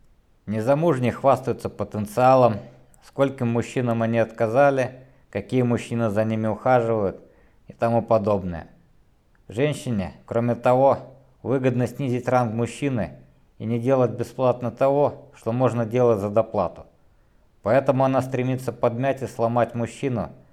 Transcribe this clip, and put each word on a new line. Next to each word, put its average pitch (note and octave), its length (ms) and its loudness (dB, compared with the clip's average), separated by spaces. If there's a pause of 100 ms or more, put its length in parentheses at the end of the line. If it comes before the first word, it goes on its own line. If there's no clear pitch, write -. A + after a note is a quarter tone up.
(460)
Незамужние B2+ 640 0
хвастаются C3 560 0
потенциалом, A2+ 920 2 (460)
скольким C3+ 440 -2
мужчинам A#2 540 -2
они A2+ 160 0
отказали, B2 880 0 (240)
какие B2 320 -2
мужчины A#2 480 -2
за G#2+ 140 0
ними A2 220 -2
ухаживают A2+ 720 0 (480)
и - 40 -18
тому A#2 300 0
подобное. G2+ 640 0 (800)
Женщине, A#2+ 640 -4 (100)
кроме A#2 320 0
того, B2+ 420 4 (440)
выгодно B2 440 0
снизить B2 420 -4
ранг B2 260 0
мужчины A#2 640 -4 (400)
и A2 60 -12
не A#2 140 -2
делать B2 340 2
бесплатно B2 580 -2
того, C#3 680 0
что - 160 -6
можно A#2+ 340 0
делать A#2+ 320 4
за G#2 120 -2
доплату. F#2 560 -2 (760)
Поэтому C3 420 2
она C3 180 2
стремится B2+ 500 -4
подмять B2+ 500 -2
и A#2+ 40 -4
сломать A#2 480 0
мужчину, A#2 560 -4 (220)